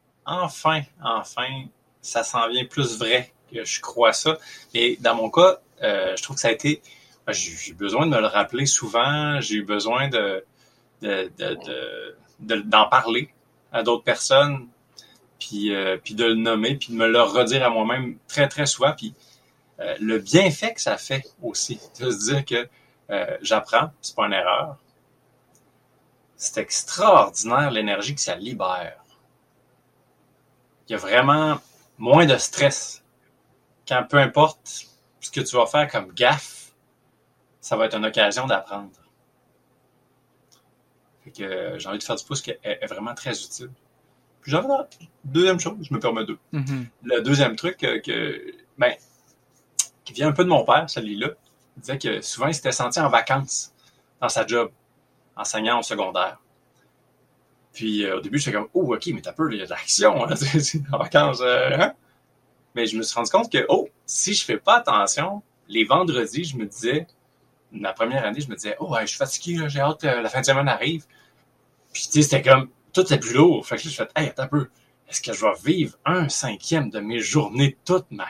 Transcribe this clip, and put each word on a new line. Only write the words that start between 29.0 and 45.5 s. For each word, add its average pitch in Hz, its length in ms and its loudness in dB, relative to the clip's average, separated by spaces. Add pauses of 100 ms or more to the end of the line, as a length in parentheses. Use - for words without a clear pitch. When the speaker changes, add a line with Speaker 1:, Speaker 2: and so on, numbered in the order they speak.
Speaker 1:
Il 110 60 -10
y - 20 -2
a - 20 -2
vraiment 156 600 2 (380)
moins 139 280 6
de 135 120 4
stress. - 680 -2 (840)
Quand 127 220 0
peu 143 80 2
importe - 720 2 (320)
ce - 100 -14
que - 120 -6
tu - 140 -6
vas 123 120 4
faire 147 200 2
comme 107 260 -6
gaffe, - 580 -2 (880)
ça - 140 -6
va 110 100 2
être 110 120 -2
une 107 80 -2
occasion 110 420 2
d'apprendre. 98 440 -2 (2250)
Fait - 80 -20
que, 104 120 -14
euh, 95 360 -8
j'ai - 100 -14
envie 104 100 -6
de - 40 -12
faire 117 120 -6
du - 80 -10
pouce - 180 -8
qui 139 100 -10
est, - 120 -12
est 104 240 -6
vraiment 113 260 -10
très - 180 -10
utile. - 380 -12 (720)
Puis 135 100 -10
j'en 170 120 2
ai 277 180 0 (200)
une 160 60 -20 (160)
deuxième 175 360 2